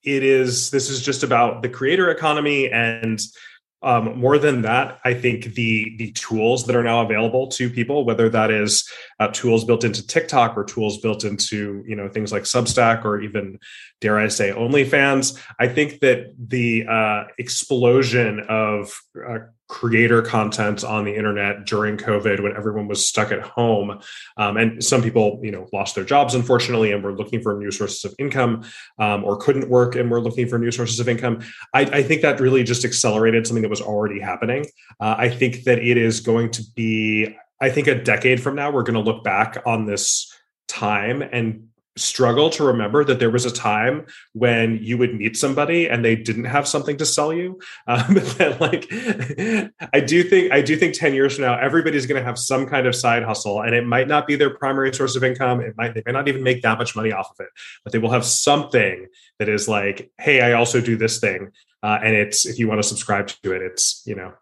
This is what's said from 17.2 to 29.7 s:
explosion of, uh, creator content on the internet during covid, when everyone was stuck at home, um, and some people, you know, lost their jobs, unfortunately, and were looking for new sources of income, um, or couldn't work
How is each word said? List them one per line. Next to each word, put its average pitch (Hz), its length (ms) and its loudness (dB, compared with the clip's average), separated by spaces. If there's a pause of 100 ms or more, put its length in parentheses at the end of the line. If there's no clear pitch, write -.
explosion 120 1080 2
of, 107 520 -2 (240)
uh, 117 140 -8 (300)
creator 117 520 4
content 107 600 -2
on 107 220 -4
the 104 100 -4
internet 101 500 -2
during 104 320 -2
covid, 104 460 0
when 101 140 -2
everyone 104 320 -4
was 101 200 -2
stuck 107 220 0
at 101 100 -2
home, 104 600 0 (360)
um, 104 200 -2
and 113 260 0
some 127 180 4
people, 110 440 2
you 107 80 -6
know, 92 200 -12
lost 98 220 -4
their 95 80 -4
jobs, 135 320 2
unfortunately, 120 560 2
and 101 140 -2
were 101 80 -4
looking 104 280 -6
for 104 160 -2
new 101 140 -6
sources 98 340 -6
of 98 140 -8
income, 127 460 -2 (340)
um, 104 240 0
or 101 140 0
couldn't 135 320 0
work 123 260 4